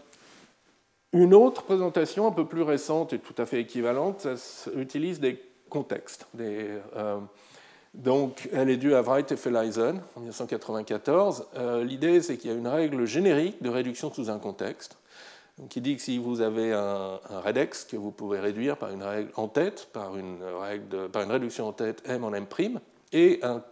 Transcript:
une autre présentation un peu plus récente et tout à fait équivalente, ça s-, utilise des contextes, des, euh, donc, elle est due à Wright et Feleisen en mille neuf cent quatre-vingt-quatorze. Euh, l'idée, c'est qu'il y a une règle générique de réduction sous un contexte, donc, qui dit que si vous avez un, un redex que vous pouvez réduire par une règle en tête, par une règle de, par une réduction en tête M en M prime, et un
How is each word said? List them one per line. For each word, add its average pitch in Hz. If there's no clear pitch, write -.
une 180
autre 240
présentation 185
un -
peu 165
plus 165
récente 151
et 123
tout -
à 117
fait 120
équivalente, 123
ça 135
s-, -
utilise 147
des 127
contextes, -
des, 107
euh, 104
donc, 131
elle 131
est 127
due 143
à 123
Wright 135
et 139
Feleisen 117
en 120
mille 117
neuf 107
cent 123
quatre-vingt-quatorze. 120
Euh, 120
l'idée, 151
c'est 127
qu'il 120
y 113
a -
une 120
règle 143
générique 165
de 127
réduction 127
sous -
un 104
contexte, 98
donc, 135
qui 123
dit 139
que -
si 127
vous 120
avez 113
un, 98
un 101
redex 110
que -
vous 104
pouvez 101
réduire 110
par 104
une 98
règle 104
en 110
tête, 180
par 98
une 92
règle 104
de, 95
par 101
une 98
réduction 117
en 104
tête 110
M 123
en 107
M 101
prime, 208
et 170
un 120